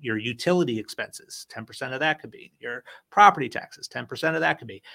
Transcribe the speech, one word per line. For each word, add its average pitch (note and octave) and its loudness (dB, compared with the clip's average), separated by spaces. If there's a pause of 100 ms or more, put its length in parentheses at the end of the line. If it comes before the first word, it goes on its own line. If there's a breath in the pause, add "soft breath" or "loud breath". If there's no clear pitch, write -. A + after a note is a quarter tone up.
Your A#2 -2
utility B2 0
expenses, - -12
ten A2+ -12
percent B2+ -8
of B2+ -6
that D#3 0
could A#2 -16
be. - -20
Your A#2+ -10 (260 loud breath)
property F#3+ 8
taxes, - -10
ten B2 -8
percent D#3+ -2
of D#3+ 0
that D#3+ 0
could A#2+ -14
be. G2 -14 (120)